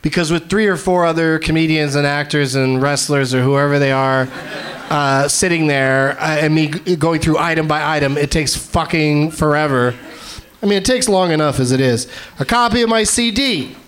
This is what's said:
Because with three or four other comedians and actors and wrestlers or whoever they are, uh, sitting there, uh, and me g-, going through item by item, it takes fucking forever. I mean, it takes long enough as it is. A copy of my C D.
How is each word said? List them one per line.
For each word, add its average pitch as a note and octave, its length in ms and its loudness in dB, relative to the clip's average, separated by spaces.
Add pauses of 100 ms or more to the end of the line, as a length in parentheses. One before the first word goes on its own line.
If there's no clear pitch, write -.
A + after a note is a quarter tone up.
Because D#3 300 -2
with E3+ 180 -2
three G#3 180 2
or F#3 100 0
four F3+ 280 2
other D#3+ 340 2
comedians D#3+ 560 0
and C#3+ 120 2
actors C#3+ 480 -2
and C3 260 0
wrestlers C#3 520 0
or B2+ 80 2
whoever C#3+ 380 2
they C#3 120 2
are, C3+ 360 0 (640)
uh, C#3+ 380 0
sitting E3 400 0
there, C3+ 520 2
uh, D#3 220 -2
and D#3 120 2
me D#3 140 2
g-, F3 280 -2
going D#3+ 240 0
through D#3 180 2
item D#3+ 300 0
by D3+ 280 0
item, C#3+ 220 0
it C#3+ 140 -2
takes D#3 240 -2
fucking D#3 760 0
forever. D3 640 0 (680)
I G#3+ 40 -6
mean, G3+ 120 2
it F#3+ 80 -2
takes B3+ 240 0
long F#3 220 2
enough D3+ 280 0
as B2+ 120 0
it C3 100 2
is. B2 260 0 (320)
A C#3 60 -2
copy A#3+ 360 2
of A3+ 80 2
my A3+ 140 2
C A#3 280 0
D. G3+ 440 -2 (120)